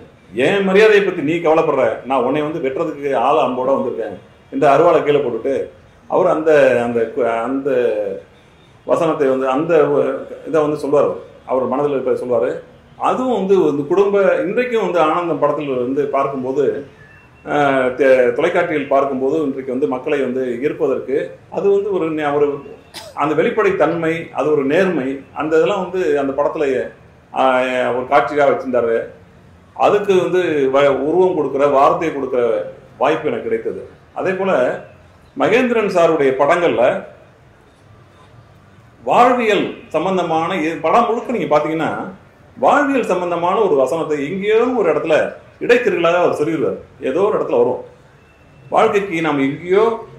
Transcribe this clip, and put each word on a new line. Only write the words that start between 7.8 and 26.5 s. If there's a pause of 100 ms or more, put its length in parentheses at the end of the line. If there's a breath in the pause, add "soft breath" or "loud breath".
வசனத்தை
வந்து,
அந்த
ஒ-,
இதை
வந்து
சொல்லுவார், (320)
அவர்
மனதில்
இருப்பதை
சொல்லுவாரு. (340)
அதுவும்
வந்து
இந்த
குடும்ப,
இன்றைக்கும்
வந்து
ஆனந்தம்
படத்தில்
வந்து
பார்க்கும்போது, (640 loud breath)
ஆ,
தெ-,
தொலைக்காட்சியில்
பார்க்கும்போது
இன்றைக்கு
வந்து
மக்களை
வந்து
ஈர்ப்பதற்கு (200)
அது
வந்து
ஒரு
நே-,
ஒரு (520)
அந்த
வெளிப்படை
தன்மை,
அது
ஒரு
நேர்மை, (120)
அந்த
இதெல்லாம்
வந்து
அந்த
படத்துல, (420)